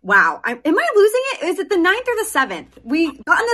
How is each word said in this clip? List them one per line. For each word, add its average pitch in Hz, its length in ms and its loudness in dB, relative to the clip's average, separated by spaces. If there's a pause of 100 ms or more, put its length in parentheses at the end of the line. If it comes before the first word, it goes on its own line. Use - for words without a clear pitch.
Wow. 185 400 2
I, 226 80 -4
am 311 260 -2
I 659 180 0
losing 427 300 4
it? 539 240 -8
Is 359 100 -4
it 359 100 -6
the 403 80 0
ninth 381 300 0
or 480 80 -2
the 427 100 -4
seventh? 196 580 -6
We 311 240 -2
got - 320 -2
in 453 140 -2